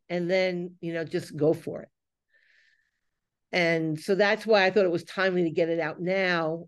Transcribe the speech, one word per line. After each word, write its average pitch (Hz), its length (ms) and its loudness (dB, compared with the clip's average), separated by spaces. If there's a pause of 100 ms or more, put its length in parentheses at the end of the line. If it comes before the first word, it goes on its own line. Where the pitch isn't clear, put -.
and 175 200 -2
then, 185 520 -2
you 170 100 -6
know, 165 140 -4
just 165 320 -8
go 151 160 4
for - 300 -10
it. - 60 -20 (1600)
And 165 440 2
so 196 160 -2
that's 208 320 2
why 208 200 6
I 185 60 4
thought 196 120 4
it 175 80 2
was - 140 -4
timely 185 380 0
to 165 80 0
get 165 180 0
it 165 100 -2
out 156 220 -4
now, 175 680 0